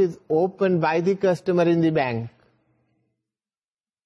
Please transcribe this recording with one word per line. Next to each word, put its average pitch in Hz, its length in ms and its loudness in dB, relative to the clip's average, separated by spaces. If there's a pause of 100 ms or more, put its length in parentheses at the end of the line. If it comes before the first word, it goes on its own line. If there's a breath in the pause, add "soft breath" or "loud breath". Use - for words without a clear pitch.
is 165 420 -2
opened 185 360 0
by 160 220 0
the 190 140 0 (100)
customer 175 400 0
in 170 180 2
the 160 160 0
bank۔ 117 260 -4 (1800)